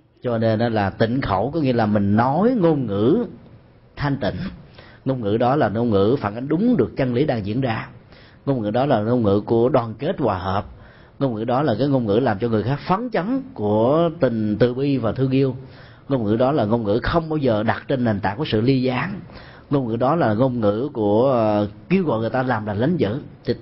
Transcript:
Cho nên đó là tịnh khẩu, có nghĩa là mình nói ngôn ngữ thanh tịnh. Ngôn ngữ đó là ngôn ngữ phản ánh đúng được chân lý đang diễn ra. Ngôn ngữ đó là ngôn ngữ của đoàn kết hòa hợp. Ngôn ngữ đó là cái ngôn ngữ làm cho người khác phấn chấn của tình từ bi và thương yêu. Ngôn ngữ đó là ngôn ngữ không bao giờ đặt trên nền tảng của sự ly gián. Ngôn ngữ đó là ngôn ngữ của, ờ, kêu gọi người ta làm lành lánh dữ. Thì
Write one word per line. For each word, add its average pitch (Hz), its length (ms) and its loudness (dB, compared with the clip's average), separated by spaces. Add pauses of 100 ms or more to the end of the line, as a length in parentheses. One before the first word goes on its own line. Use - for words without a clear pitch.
(220)
Cho 120 160 -2
nên 110 200 2
đó 117 100 0
là 104 220 0
tịnh 117 300 -2
khẩu, 104 300 -2
có 165 100 -4
nghĩa 131 120 0
là 117 140 2
mình 104 300 2
nói 151 400 2
ngôn 160 300 2
ngữ 123 400 2 (680)
thanh 143 200 -2
tịnh. 90 200 -4 (680)
Ngôn 131 160 -2
ngữ 104 160 0
đó 123 200 2
là 131 120 2
ngôn 113 220 -2
ngữ 104 300 4
phản 104 140 -4
ánh 127 140 -8
đúng 208 280 2
được 110 200 -2
chân 127 180 -2
lý 131 100 2
đang 117 220 -2
diễn 107 140 -4
ra. 117 280 -4 (580)
Ngôn 135 160 -2
ngữ 104 80 -4
đó 123 160 0
là 127 140 2
ngôn 117 220 0
ngữ 101 180 4
của 117 280 2
đoàn 117 300 0
kết 175 200 -4
hòa 107 200 0
hợp. 95 280 -4 (520)
Ngôn 135 160 0
ngữ 107 100 -4
đó 123 180 0
là 135 160 0
cái 139 100 0
ngôn 131 180 2
ngữ 104 120 4
làm 117 200 0
cho 120 100 -2
người 110 140 0
khác 135 160 -2 (100)
phấn 214 220 -2
chấn 220 320 -2 (120)
của 113 560 2 (100)
tình 110 380 0
từ 123 160 2
bi 139 240 0
và 110 140 -2
thương 131 180 0
yêu. 131 260 0 (520)
Ngôn 131 160 0
ngữ 104 120 2
đó 127 160 2
là 143 120 2
ngôn 113 200 0
ngữ 104 180 2
không 165 260 -2
bao 156 80 -2
giờ 117 260 0
đặt 110 260 -2
trên 127 160 0
nền 107 160 0
tảng 101 180 -4
của 151 60 -4
sự 110 160 0
ly 127 220 2
gián. 135 380 -4 (500)
Ngôn 135 180 0
ngữ 110 80 -2
đó 131 200 2
là 120 180 2
ngôn 120 260 0
ngữ 110 320 0
của, 110 400 2
ờ, 107 360 2 (200)
kêu 185 160 2
gọi 117 160 0
người 113 100 -2
ta 127 120 -2
làm 117 240 -2
lành 104 120 -4
lánh 151 180 2
dữ. 117 240 -2 (240)
Thì 120 180 -2